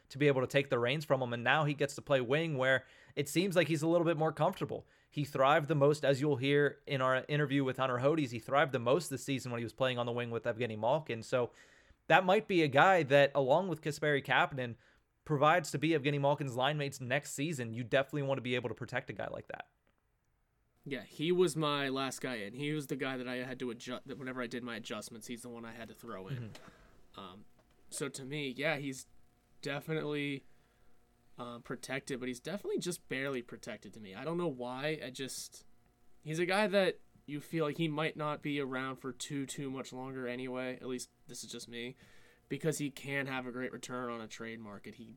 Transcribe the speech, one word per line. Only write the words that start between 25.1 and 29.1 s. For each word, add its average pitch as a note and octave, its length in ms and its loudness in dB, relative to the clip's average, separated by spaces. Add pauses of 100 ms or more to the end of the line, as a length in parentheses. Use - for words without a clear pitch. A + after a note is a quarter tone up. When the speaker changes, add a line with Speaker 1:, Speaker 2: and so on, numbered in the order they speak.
Speaker 2:
he's A#2 140 -8
the B2 60 -12
one A#2 160 -12
I A2+ 80 -12
had A#2 160 -14
to A2 60 -16
throw G2+ 320 -12
in. F#2+ 80 -6
Speaker 1:
Mm-hmm. - 840 -16
Speaker 2:
Um, G2 240 -16 (440)
so D3 200 -8
to C3+ 160 -12
me, C#3 320 -6
yeah, D3 220 0
he's C#3 280 -8 (540)